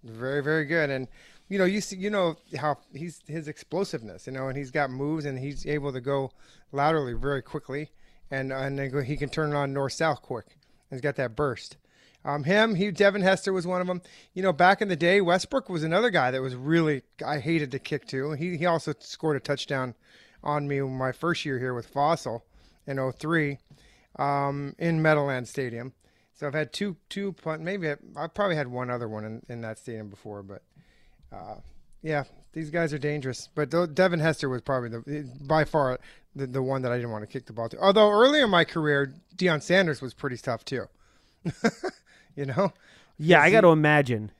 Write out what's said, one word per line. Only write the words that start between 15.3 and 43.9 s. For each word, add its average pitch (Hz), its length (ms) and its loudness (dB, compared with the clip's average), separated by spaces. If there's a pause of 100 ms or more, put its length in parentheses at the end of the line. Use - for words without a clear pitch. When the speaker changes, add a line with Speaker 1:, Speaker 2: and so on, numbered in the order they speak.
Speaker 1:
was 170 140 -4
another 190 280 2
guy 139 200 2
that 131 120 -2
was 131 120 -6
really, 151 480 2 (240)
I 147 120 -2
hated 151 340 -2
to 139 60 -6
kick - 300 -8
to. 139 240 -4
He, 170 240 -4
he 156 100 -2
also 165 340 0
scored - 360 -4
a 123 40 -4
touchdown 131 540 -4 (500)
on 147 240 -2
me 143 140 -2
my 131 280 -2
first 160 340 -2
year 135 140 -2
here 127 160 -4
with 120 120 -8
Fossil 139 580 -2 (420)
in 135 120 -6
oh 131 140 -2
three, 151 460 0 (600)
um, 139 600 -2
in 165 220 2
Meadowlands 143 480 2
Stadium. 123 440 -6 (420)
So 151 120 -10
I've 135 80 -6
had 151 180 -2
two, 202 240 -4 (120)
two 196 240 -6
punt, 160 300 -8
maybe 175 260 -4
I, 147 80 -4 (200)
I 151 100 -6
probably 190 300 -2
had 139 120 -4
one 123 220 -6
other 120 180 -4
one 107 160 -8
in, 110 240 -10
in 120 140 -10
that 110 160 -10
stadium 110 300 -12
before, 101 340 -14
but, 98 200 -16 (680)
uh, 95 240 -14 (460)
yeah, 151 220 -2 (280)
these 156 180 -8
guys 165 220 0
are 151 60 -6
dangerous. 139 560 -4
But 147 160 -2
though, 170 160 2
Devin 170 340 2
Hester 151 280 0
was 123 140 -2
probably 127 280 -2
the, 139 400 -8 (100)
by 151 240 2
far 131 340 0 (380)
the, 135 100 -4
the 127 160 -2
one 131 200 0
that 120 100 0
I 123 40 0
didn't 120 160 -4
wanna 107 140 -8
kick - 200 -10
the 117 60 -18
ball 113 180 -6
to. - 100 -14
Although 208 300 8
earlier 262 340 8
in 214 60 4
my 170 140 8
career, 143 500 2 (220)
Deion 170 260 2
Sanders 175 400 4
was 127 120 -10
pretty 127 220 -6
tough 117 280 -4
too. 123 220 -6 (580)
<laughs> 175 80 -2 (840)
You 143 100 -6
know? 170 260 0 (460)
Speaker 2:
Yeah, 156 220 8
I 151 60 8
Speaker 1:
'Cause 185 60 6
Speaker 2:
gotta 214 140 8
Speaker 1:
he 170 60 10
Speaker 2:
imagine. 143 680 2